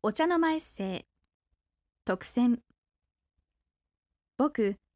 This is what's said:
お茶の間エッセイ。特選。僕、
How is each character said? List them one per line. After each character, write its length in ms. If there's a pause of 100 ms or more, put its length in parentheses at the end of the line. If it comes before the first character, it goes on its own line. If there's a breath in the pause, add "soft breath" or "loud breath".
お 100
茶 140
の 120
間 140
エ 40
ッ 40
セ 360
イ。 100 (960)
特 220
選。 340 (1800)
僕、 400 (180)